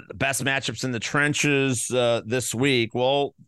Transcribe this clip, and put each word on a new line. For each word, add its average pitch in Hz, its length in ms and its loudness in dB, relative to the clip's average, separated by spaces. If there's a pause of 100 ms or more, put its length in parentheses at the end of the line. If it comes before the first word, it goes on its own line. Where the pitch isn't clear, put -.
the 117 60 -16
best 131 300 -2
matchups 135 400 -4
in 127 80 -4
the 117 80 -4
trenches, 143 920 0
uh, 117 340 2
this 117 300 -2
week. 123 400 2
Well, 135 400 0 (120)